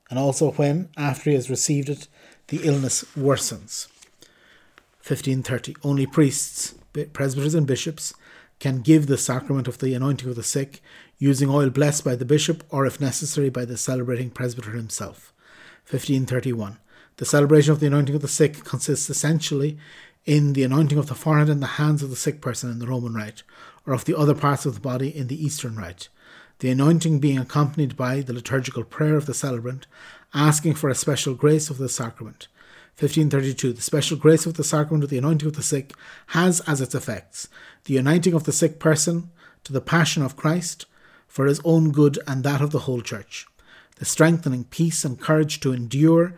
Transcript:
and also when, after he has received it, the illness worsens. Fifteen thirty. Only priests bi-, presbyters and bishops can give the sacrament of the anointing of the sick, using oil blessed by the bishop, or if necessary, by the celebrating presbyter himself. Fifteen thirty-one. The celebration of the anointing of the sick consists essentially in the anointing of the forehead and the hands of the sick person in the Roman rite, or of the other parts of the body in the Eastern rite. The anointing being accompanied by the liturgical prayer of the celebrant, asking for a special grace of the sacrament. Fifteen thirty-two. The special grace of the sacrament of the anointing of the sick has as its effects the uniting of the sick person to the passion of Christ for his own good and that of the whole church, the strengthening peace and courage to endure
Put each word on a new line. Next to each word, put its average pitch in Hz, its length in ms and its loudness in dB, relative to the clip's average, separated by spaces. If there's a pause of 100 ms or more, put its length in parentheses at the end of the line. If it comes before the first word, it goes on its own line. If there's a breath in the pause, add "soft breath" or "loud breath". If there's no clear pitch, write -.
and 123 100 -4
also 139 320 2
when, 151 460 0
after 143 320 -4
he 143 60 4
has 123 140 -2
received 139 400 -2
it, - 180 -8 (420 soft breath)
the 151 140 -6
illness 139 420 0 (120)
worsens. 127 720 -2 (1120 soft breath)
Fifteen 131 420 -2
thirty. - 420 -6
Only 139 220 0
priests - 680 0 (200)
bi-, 147 160 -8
presbyters 139 440 -2
and 151 120 2
bishops 151 460 -4 (460 loud breath)
can 131 220 -2
give 151 240 6
the 135 120 2
sacrament 131 500 -2
of 123 120 -8
the 131 140 -2
anointing 127 360 -2
of 117 80 -8
the 110 60 -8
sick, - 380 -6 (360 loud breath)
using 139 320 2
oil 143 200 2
blessed 147 360 0
by 131 100 -2
the 123 180 -2
bishop, 160 360 0
or 139 160 0
if 127 160 -4
necessary, 139 480 -2
by 123 160 -6
the 117 120 -8
celebrating 127 520 -4
presbyter 117 420 -8
himself. 110 640 -10 (500 loud breath)
Fifteen 131 420 -2
thirty-one. 120 520 -4 (400 soft breath)
The 123 80 -8
celebration 147 480 6
of 147 60 0
the 151 80 2
anointing 143 280 2
of 147 60 -2
the 147 180 -6
sick 151 240 2
consists - 460 -4
essentially 151 680 0 (480 loud breath)
in 147 280 4
the 135 100 2
anointing 143 340 4
of 147 100 0
the 131 80 -6
forehead 151 340 4
and 143 120 0
the 123 200 -6
hands 151 200 2
of 139 80 -6
the 127 60 -8
sick 147 260 -4
person 123 300 -6
in 117 80 -6
the 117 80 -8
Roman 120 260 -4
rite, 107 300 -8 (420 loud breath)
or 139 80 -2
of 123 120 -4
the 165 120 0
other 147 180 4
parts 143 300 0
of 131 80 -2
the 101 180 -10
body 131 240 -4
in 135 120 -6
the 151 180 -6
Eastern 127 300 -6
rite. 95 340 -12 (500 loud breath)
The 127 120 0
anointing 151 480 4
being 139 180 2
accompanied 143 600 -2
by 131 240 -2
the 127 120 -8
liturgical 123 500 -4
prayer 151 340 0
of 147 80 -2
the 135 80 -6
celebrant, 127 520 -6 (480 loud breath)
asking 151 420 4
for 139 140 -2
a 127 60 0
special 139 380 -2
grace 151 360 2
of 131 80 -8
the 131 120 -4
sacrament. - 580 -10 (480 loud breath)
Fifteen 151 340 2
thirty-two. 135 440 0
The 120 80 -14
special 151 360 -2
grace 156 280 6
of 165 100 -4
the 151 80 -2
sacrament 151 400 0
of 139 60 -4
the 139 80 -2
anointing 151 320 0
of 151 80 -4
the - 60 -6 (100)
sick 139 200 -4 (340 loud breath)
has 175 340 2
as 143 180 -2
its 131 160 -4
effects - 540 -10 (360 loud breath)
the 139 80 -4
uniting 165 400 4
of 160 120 0
the 143 60 -2
sick 156 280 0
person 170 500 0 (340 soft breath)
to - 80 -14
the 135 240 -4
passion 156 280 2
of 127 120 -4
Christ 170 520 -4 (400 soft breath)
for 135 180 -2
his 147 180 2
own 160 280 4
good 143 340 4
and 131 180 -4
that 143 180 0
of 147 100 -2
the 147 80 0
whole 123 220 -4
church, - 440 -12 (520 soft breath)
the - 80 -10
strengthening 156 580 2
peace 165 420 -2
and 127 160 -6
courage 156 380 0
to 135 120 -2
endure 156 680 4